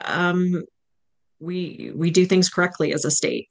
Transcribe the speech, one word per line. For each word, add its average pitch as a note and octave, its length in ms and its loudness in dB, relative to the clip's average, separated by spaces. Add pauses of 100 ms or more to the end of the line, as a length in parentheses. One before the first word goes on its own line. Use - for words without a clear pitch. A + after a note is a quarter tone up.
um, F3+ 600 0 (760)
we, E3+ 540 -8
we E3 160 0
do F3+ 160 6
things F#3 220 4
correctly F3 460 0
as D3+ 100 -2
a D3+ 60 -2
state. - 400 -2